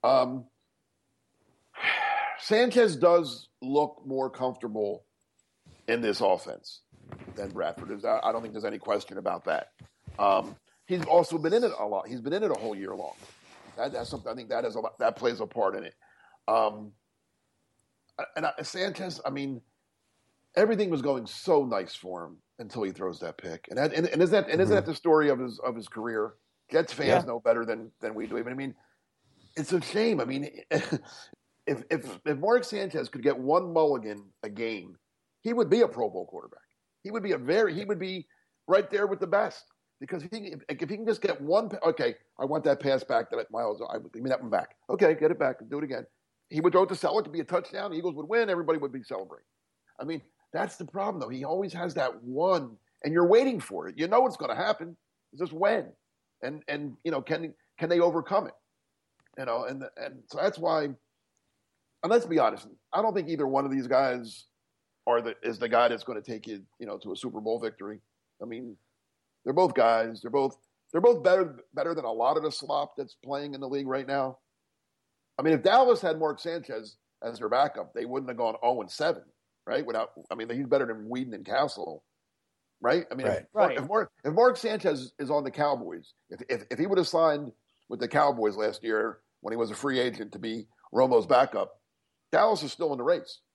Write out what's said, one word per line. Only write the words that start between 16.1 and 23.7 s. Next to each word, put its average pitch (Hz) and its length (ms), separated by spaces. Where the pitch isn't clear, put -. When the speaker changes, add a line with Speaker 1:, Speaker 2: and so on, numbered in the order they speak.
Speaker 1:
Um, 107 440
and 160 100
I, 147 60
Sanchez, 185 640
I 143 60
mean, 139 300
everything 208 360
was 143 100
going 131 240
so 147 400
nice 98 300
for 90 300
him 82 120
until 113 240
he 95 80
throws 90 300
that 85 160
pick. 82 320
And 107 100